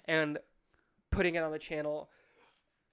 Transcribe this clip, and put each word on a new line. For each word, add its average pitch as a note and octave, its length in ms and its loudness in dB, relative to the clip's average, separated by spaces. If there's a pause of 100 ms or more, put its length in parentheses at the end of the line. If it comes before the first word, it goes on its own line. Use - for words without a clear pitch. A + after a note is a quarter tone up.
and D#3 340 2 (720)
putting F3+ 240 2
it E3+ 80 0
on D#3 80 0
the D#3 80 -4
channel. D3+ 520 -4 (840)